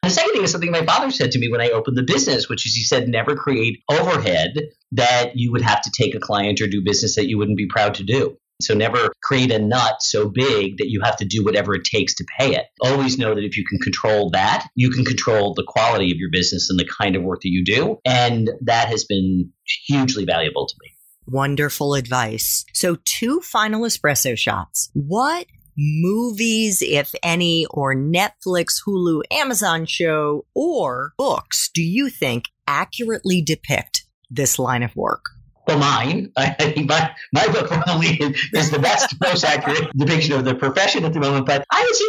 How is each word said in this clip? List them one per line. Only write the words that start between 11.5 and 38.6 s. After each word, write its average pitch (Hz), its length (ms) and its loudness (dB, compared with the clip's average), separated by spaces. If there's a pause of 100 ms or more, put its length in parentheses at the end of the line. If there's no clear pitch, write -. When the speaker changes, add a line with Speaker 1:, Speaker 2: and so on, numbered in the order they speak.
Speaker 1:
it 87 100 -4
takes - 320 0
to - 100 -8 (120)
pay 135 160 2
it. - 120 -2 (160)
Always 131 340 2
know 110 180 0
that 104 100 -2
if 104 120 -6
you 98 80 -2
can 98 140 -2
control 104 540 0
that, 95 420 2
you 127 160 4
can 123 160 0
control 107 480 2
the 107 120 -4
quality 110 440 2
of 87 80 -2
your 90 120 -6
business 90 380 0
and 92 100 0
the 87 80 0 (140)
kind 98 160 2
of - 60 -2
work 92 180 -4
that 95 80 -4
you 90 160 2
do. 143 400 2
And 120 460 2 (100)
that 113 280 2
has 113 160 -2
been 95 460 0 (360)
hugely 127 400 2
valuable 80 400 0
to - 160 -8
me. - 80 -20 (360)
Speaker 2:
Wonderful 143 680 0
advice. 120 800 -2
So 175 320 0
two 277 340 0
final 214 440 0
espresso 139 520 0
shots. - 560 -4
What 247 540 -2 (300)
movies, 208 1080 0
if - 420 -2
any, 170 460 2
or 135 260 0
Netflix, 175 800 0 (120)
Hulu, 175 360 0 (100)
Amazon 208 520 0
show, 151 680 0
or 165 640 -2
books - 560 -2
do 170 80 0
you 220 260 0
think 120 360 -4 (240)
accurately 185 760 -2
depict - 600 -4 (260)
this 131 260 -2
line 123 280 -2
of 113 100 -6
work? - 300 -4 (420)
Speaker 1:
Well, 156 120 2
mine, 139 540 0
<laughs> - 40 -20
I 143 140 2
think 151 400 0
my, 156 200 2 (220)
my 175 140 4
book - 220 0
probably 165 500 0 (340)
is 160 180 2